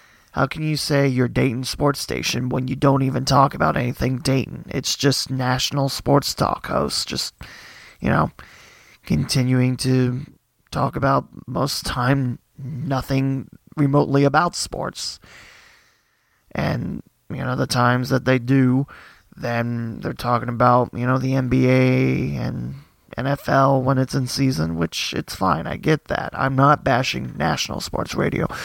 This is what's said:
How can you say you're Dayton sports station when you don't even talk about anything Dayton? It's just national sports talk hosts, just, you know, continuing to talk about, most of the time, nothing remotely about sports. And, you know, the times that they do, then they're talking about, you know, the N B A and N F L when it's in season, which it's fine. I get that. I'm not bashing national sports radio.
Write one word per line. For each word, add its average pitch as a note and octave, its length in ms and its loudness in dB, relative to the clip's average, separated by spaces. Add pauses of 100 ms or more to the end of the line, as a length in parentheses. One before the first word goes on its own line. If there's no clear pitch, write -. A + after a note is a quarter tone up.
(320)
How C3+ 160 0
can D#3+ 160 -6
you D#3 120 0
say C#3 300 2
you're B2+ 220 2
Dayton B2 340 0
sports C#3+ 380 -2
station - 480 -4
when C3 180 -2
you C3 80 -4
don't C#3 300 2
even C3 200 -2
talk C#3 300 4
about D#3 220 0
anything B2+ 420 -2
Dayton? C3 500 -2
It's - 280 -4
just - 340 0
national C3 600 0
sports - 440 0
talk - 320 -2
hosts, - 380 -2
just, - 300 -6 (640)
you - 80 -2
know, D3+ 240 2 (720)
continuing B2+ 720 2
to B2+ 500 0 (460)
talk C3+ 240 -2
about, C#3 320 0 (180)
most B2+ 360 -2
of - 20 -14
the - 60 -4
time, B2+ 500 0 (180)
nothing C3+ 920 -2 (280)
remotely C#3+ 480 4
about D3+ 320 2
sports. - 640 -8 (1300)
And, - 500 -2 (300)
you C3+ 140 -6
know, B2+ 100 -2
the C3+ 140 -2
times B2 400 2
that C3 160 0
they C3 160 2
do, C3 480 2 (480)
then A#2 640 -4
they're D#3 140 -6
talking A#2+ 340 -2
about, B2 460 4
you B2 120 -2
know, C3 120 2
the C3 160 -2
N C3 140 0
B B2+ 200 4
A C3 680 2
and B2 400 -6 (400)
N B2+ 100 -4
F C#3 220 -2
L C3+ 340 4
when C3 160 2
it's C3 160 0
in C3 120 0
season, D3+ 500 0
which - 360 -4
it's - 220 -6
fine. E3+ 320 0
I - 100 -6
get - 300 0
that. - 260 -4
I'm C3 240 -2
not C#3 260 6
bashing B2+ 540 -2
national - 460 -2
sports - 320 -6
radio. - 320 0 (180)